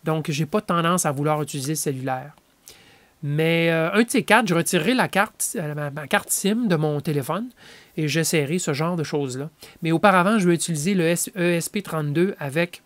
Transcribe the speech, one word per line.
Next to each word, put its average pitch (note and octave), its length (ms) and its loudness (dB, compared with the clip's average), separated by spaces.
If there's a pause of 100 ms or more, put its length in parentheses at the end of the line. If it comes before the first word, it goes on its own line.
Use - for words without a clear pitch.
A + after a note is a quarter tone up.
donc D#3+ 260 -2
j'ai D3+ 160 -2
pas G#3+ 140 0
tendance F3 460 0
à D3+ 60 0
vouloir D3+ 300 0
utiliser D3 300 -6
le D#3 40 -2
cellulaire. C3 560 -4 (880)
Mais, E3 480 2
euh, E3 220 0
un G#3+ 100 2
de A#3 80 0
ces A3+ 120 2
quatre, A3 240 4
je E3+ 80 2
retirerai E3+ 400 2
la G#3 140 2
carte, - 480 -2
euh, D3+ 180 -6
ma, D3 160 -6
ma C#3+ 160 -10
carte G3+ 240 -2
sim A3+ 360 0
de F3 100 4
mon D3+ 240 0
téléphone D#3 480 -4 (480)
et D#3 120 -2
j'essaierai D#3 500 0
ce D#3+ 160 -2
genre E3 220 -2
de D#3 80 -2
choses-là. C#3 440 -4 (340)
Mais D#3+ 100 0
auparavant, F#3+ 460 4
je F3+ 100 2
vais E3+ 60 6
utiliser E3 400 -2
le F3 100 2
S-, E3+ 320 0
E F3 180 2
S E3 160 -4
P G#3 100 -4
trente-deux D#3+ 580 0
avec D#3 480 -4